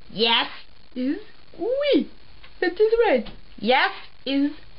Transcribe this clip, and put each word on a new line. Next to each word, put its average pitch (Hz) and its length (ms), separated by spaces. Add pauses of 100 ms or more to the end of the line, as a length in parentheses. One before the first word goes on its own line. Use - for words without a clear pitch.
(100)
yes 233 380 (460)
is 262 240 (400)
oui. 494 500 (520)
That 359 120
is 427 200 (140)
right. 254 220 (300)
Yes 262 340 (320)
is 277 280 (260)